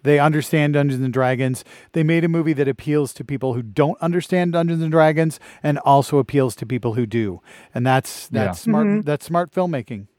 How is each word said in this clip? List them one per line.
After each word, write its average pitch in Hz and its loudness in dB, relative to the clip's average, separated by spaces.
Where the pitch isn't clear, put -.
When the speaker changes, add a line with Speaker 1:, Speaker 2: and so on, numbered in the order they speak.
Speaker 1:
They 147 4
understand 151 2
Dungeons 139 0
and 127 -4
Dragons. 127 -2
They 165 0
made 165 2
a 170 0
movie 165 0
that 139 0
appeals 147 -2
to 131 -14
people 131 -4
who 123 -4
don't 139 -2
understand 175 0
Dungeons 170 0
and 160 -2
Dragons 160 4
and 147 0
also 143 4
appeals 131 0
to 117 -10
people 113 -4
who 120 0
do. 107 -4
And 123 -2
that's, - 0
Speaker 2:
Yeah. 208 0
Speaker 1:
that's 87 -4
smart, 220 2
Speaker 3:
Mm-hmm. 208 0
Speaker 1:
that's 147 -4
smart 170 -2
filmmaking. 127 -4